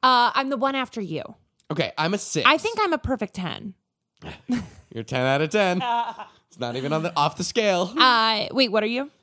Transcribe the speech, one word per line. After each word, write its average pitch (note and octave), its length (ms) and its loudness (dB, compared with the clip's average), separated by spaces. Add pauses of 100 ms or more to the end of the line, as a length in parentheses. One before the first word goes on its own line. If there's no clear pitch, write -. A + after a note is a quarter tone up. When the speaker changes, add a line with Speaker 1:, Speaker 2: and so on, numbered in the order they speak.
Speaker 1:
Uh, B3 320 4
I'm C4+ 140 0
the C4+ 80 -2
one C4+ 180 0
after C4 260 -4
you. D#3+ 220 -6 (480)
Speaker 2:
Okay, D3 260 -2
I'm D#3+ 160 0
a G3+ 60 0
six. - 260 -2
Speaker 1:
I D4 140 6
think A4 220 -4
I'm F#4+ 120 0
a D#4 60 -2
perfect A#3 360 -6
ten. F#3 400 -10 (460)
Speaker 2:
<laughs> - 280 -18 (440)
You're A2+ 120 -8
ten C3 200 -2
out C3+ 160 2
of D#3 100 -2
ten. F#3+ 380 2
Speaker 1:
<laughs> A#3 40 0 (560)
Speaker 2:
It's - 100 -20
not A#2+ 160 -4
even C3+ 180 -4
on D#3+ 120 -2
the, E3+ 100 -4
off D3 220 2
the F#3 80 -4
scale. F#3+ 520 0
Speaker 1:
Uh, A3+ 540 4
wait, B3 220 2
what G#3+ 100 2
are G#3+ 40 -2
you? B3+ 240 -4 (120)